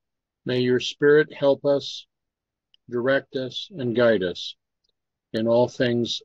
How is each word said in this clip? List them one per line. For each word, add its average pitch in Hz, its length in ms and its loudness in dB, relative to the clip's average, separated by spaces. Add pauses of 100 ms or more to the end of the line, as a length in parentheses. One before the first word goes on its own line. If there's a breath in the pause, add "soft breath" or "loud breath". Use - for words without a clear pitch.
(460)
May 127 140 -2
your 123 220 0
Spirit 147 500 2
help 139 320 0
us, 143 420 -4 (840)
direct 131 480 -2
us, 127 340 -10
and 127 240 -4
guide 113 280 4
us - 340 -8 (760)
in 113 160 -2
all 120 220 4
things 120 560 -2